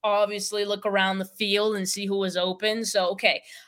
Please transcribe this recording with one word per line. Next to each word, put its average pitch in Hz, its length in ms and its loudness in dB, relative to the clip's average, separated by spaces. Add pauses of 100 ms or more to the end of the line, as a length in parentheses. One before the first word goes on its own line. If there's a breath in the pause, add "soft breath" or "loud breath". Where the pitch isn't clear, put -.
obviously 208 600 0
look 202 200 -4
around 190 340 2
the 190 60 -2
field 208 520 0
and 190 120 -2
see 202 180 -4
who 196 100 -2
was 190 200 0
open. 208 480 0
So, 190 260 0
okay, 190 320 0 (260 loud breath)